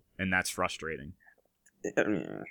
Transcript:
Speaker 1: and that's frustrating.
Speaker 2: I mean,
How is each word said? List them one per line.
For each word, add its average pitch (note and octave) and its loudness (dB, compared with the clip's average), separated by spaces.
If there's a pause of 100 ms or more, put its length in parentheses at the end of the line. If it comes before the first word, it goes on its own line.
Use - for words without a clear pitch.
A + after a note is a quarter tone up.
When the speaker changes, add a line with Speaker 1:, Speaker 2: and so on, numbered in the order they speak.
(180)
Speaker 1:
and F#2+ 2
that's F#2 4
frustrating. D#2+ -2 (880)
Speaker 2:
I - 4
mean, G1+ 0